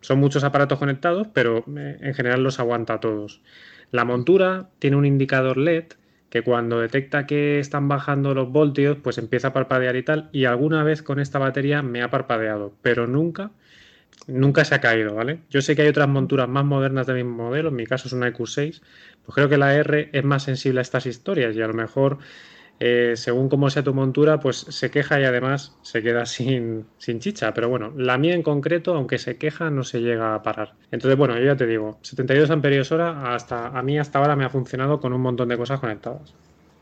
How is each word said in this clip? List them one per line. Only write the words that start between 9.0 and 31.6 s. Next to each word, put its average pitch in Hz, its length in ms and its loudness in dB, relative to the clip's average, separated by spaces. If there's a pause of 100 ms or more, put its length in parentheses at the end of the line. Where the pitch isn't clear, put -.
pues 123 180 -4
empieza 120 300 -2
a 131 40 -8
parpadear 127 420 0
y 127 80 -2
tal, 156 280 -2
y 135 140 2
alguna 147 380 2
vez 156 200 0
con 143 160 -4
esta 139 180 -2
batería 139 460 0
me 120 180 -4
ha 123 80 -2
parpadeado, 110 720 -2
pero 120 240 2
nunca, 165 460 -2 (720)
nunca 139 400 2
se - 80 -2
ha 135 80 0
caído, 113 320 2
¿vale? 127 280 -4 (100)
Yo 139 100 2
sé 147 140 0
que 151 80 4
hay 151 60 6
otras 143 200 4
monturas 131 400 2
más 139 160 0
modernas 135 400 0
del 127 120 -2
mismo 120 320 -4
modelo, 156 200 -2
en 139 60 -4
mi 117 100 -4
caso 131 220 -4
es 131 60 -8
una 123 140 -2
E 117 60 -4
Q 117 140 -6
seis, 147 340 -6 (420)
pues - 120 -10
creo 143 120 4
que 143 100 4
la 139 180 4
R 151 360 0
es 135 120 0
más 139 180 2
sensible 131 380 -2
a - 20 0
estas 127 240 -4
historias 120 500 -2
y 113 60 -2
a 110 60 -2
lo 110 80 -4
mejor, 135 420 0 (640)
eh, 120 360 2
según 123 320 0
cómo 139 220 2
sea 139 140 -2
tu 135 100 0
montura, 139 460 2
pues 127 180 -2
se - 340 -6
queja 143 300 0
y - 20 2
además 131 600 -2
se - 180 -6
queda 117 240 0
<laughs> - 0 -
sin, 117 600 -4 (100)
sin 117 220 -6
chicha. 120 340 -4
Pero 117 160 -2
bueno, 120 260 -4
la 127 220 0
mía 160 160 2
en 170 100 -2
concreto, 160 520 0
aunque 127 240 -2
se 123 180 -8
queja, 156 320 -4
no 139 140 -2
se 120 180 -6
llega 113 340 -2
a 107 60 -6
parar. 110 320 -6 (180)
Entonces, 127 260 2
bueno, 127 200 2
yo 123 80 2
ya 143 100 4
te 131 120 0